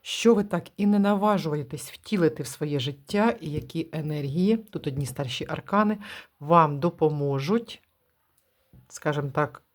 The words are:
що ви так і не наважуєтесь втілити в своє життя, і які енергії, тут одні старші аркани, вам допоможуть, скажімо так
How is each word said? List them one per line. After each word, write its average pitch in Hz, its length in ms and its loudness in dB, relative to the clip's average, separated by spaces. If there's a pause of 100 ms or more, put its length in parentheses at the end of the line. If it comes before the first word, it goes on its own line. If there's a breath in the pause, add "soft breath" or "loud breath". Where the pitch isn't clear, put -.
що - 340 4
ви 208 80 2
так 175 200 -4 (140)
і 202 80 0
не 202 140 4
наважуєтесь 190 880 0
втілити 160 540 0
в 127 40 -8
своє 147 320 -4
життя, 208 640 0
і 156 100 -8
які 151 400 -6
енергії, 151 640 0
тут 165 300 -8
одні 135 180 -4
старші 123 440 -6
аркани, 208 480 0 (420 loud breath)
вам 147 400 4
допоможуть, 151 1000 0 (1080)
скажімо 143 440 -4
так 147 280 -2 (140)